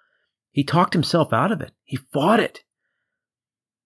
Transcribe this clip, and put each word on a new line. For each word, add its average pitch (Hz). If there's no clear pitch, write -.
He 143
talked 170
himself 170
out 135
of 190
it. -
He -
fought 190
it. -